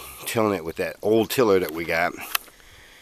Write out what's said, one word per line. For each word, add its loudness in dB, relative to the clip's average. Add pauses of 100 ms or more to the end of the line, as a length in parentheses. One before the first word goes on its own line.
(260)
tilling 0
it -6
with -8
that -6
old 2
tiller 4
that -2
we -8
got. 0 (880)